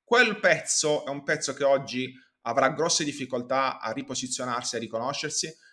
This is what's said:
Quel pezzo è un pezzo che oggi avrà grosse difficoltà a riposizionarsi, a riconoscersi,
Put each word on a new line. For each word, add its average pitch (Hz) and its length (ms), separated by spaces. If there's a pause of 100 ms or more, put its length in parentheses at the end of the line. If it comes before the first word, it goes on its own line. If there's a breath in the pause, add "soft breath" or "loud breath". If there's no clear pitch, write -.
Quel 233 380
pezzo 151 640
è 135 60
un 143 120
pezzo 147 300
che 135 100
oggi 127 480 (320 soft breath)
avrà 131 280
grosse 160 340
difficoltà 131 760
a 110 120
riposizionarsi, 127 840
a - 20
riconoscersi, 117 760 (180 soft breath)